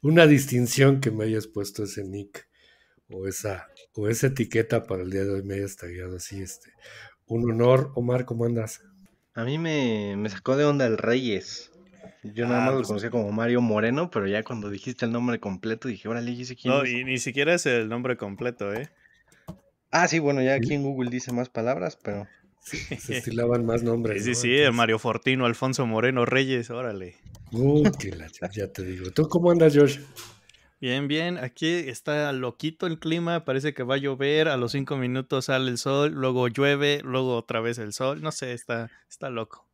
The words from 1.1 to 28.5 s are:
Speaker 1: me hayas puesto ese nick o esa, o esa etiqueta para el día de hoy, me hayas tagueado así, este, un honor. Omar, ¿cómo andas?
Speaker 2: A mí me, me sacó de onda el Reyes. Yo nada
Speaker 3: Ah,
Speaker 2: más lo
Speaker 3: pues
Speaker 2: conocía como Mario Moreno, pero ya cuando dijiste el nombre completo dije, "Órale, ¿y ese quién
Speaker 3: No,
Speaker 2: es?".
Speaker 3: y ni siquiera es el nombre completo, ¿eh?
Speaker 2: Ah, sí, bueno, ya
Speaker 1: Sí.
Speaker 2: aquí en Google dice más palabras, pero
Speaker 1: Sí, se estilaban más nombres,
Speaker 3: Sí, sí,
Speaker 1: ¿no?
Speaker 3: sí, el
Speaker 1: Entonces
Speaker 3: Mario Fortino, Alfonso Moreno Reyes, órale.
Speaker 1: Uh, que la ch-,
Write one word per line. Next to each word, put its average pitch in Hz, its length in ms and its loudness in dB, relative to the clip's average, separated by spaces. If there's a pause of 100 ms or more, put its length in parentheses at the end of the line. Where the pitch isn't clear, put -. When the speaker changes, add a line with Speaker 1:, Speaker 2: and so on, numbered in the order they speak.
Speaker 1:
me 107 140 -2
hayas 110 220 0
puesto 101 380 -6
ese 98 200 -8
nick 101 420 -12 (640)
o 95 180 -8
esa, 98 400 -6 (280)
o 104 160 -2
esa 117 160 2
etiqueta 113 580 2
para 92 200 -4
el 92 60 -6
día 95 140 0
de 98 120 -2
hoy, 98 60 -4
me 98 120 -6
hayas 98 220 -6
tagueado 90 400 -10
así, 98 260 -10
este, - 320 -16 (540)
un 117 220 0
honor. 127 440 4
Omar, 123 320 0
¿cómo 117 180 -2
andas? 117 380 -4 (500)
Speaker 2:
A 117 120 -6
mí 135 120 -2
me, 123 640 -2
me 104 100 -4
sacó 98 300 -2
de 147 80 4
onda 143 200 4
el 110 120 2
Reyes. 117 720 -2 (520)
Yo 107 240 -6
nada 123 120 2
Speaker 3:
Ah, 120 80 2
Speaker 2:
más 131 60 2
lo 135 80 2
Speaker 3:
pues 110 80 -4
Speaker 2:
conocía 107 220 -4
como 104 220 -2
Mario 120 300 2
Moreno, 120 480 2
pero 101 160 -2
ya 104 160 0
cuando 110 260 -8
dijiste 117 380 -6
el 113 60 -2
nombre 120 280 0
completo 110 480 -6
dije, 107 200 -8
"Órale, 117 240 -4
¿y 120 100 -8
ese 123 140 -12
quién 127 180 0
Speaker 3:
No, 139 80 2
Speaker 2:
es?". 127 80 -2
Speaker 3:
y 123 140 -4
ni 131 120 -2
siquiera 143 380 0
es - 100 -2
el 120 240 2
nombre 123 300 -2
completo, 104 560 -6
¿eh? 135 160 -8 (1040)
Speaker 2:
Ah, 170 140 4
sí, 165 120 2
bueno, 143 200 2
ya 131 160 4
Speaker 1:
Sí. 127 80 0
Speaker 2:
aquí 120 80 -2
en 139 120 -2
Google 127 260 -2
dice 120 220 -6
más 120 180 -4
palabras, 117 520 -4
pero 101 240 -8 (360)
Speaker 1:
Sí, - 160 -12
se 131 400 -8
estilaban 120 480 0
más 113 160 0
nombres, 113 420 -2
Speaker 3:
Sí, 120 40 0
sí, - 20 0
Speaker 1:
¿no? 123 100 0
Speaker 3:
sí, 120 80 0
el 123 120 4
Speaker 1:
Entonces 131 180 4
Speaker 3:
Mario 113 200 4
Fortino, 127 460 0
Alfonso 131 420 0
Moreno 120 380 2
Reyes, 127 460 0
órale. 107 460 -8 (340)
Speaker 1:
Uh, 139 320 4 (160)
que 101 180 -6
la 80 140 -14
ch-, 90 240 -10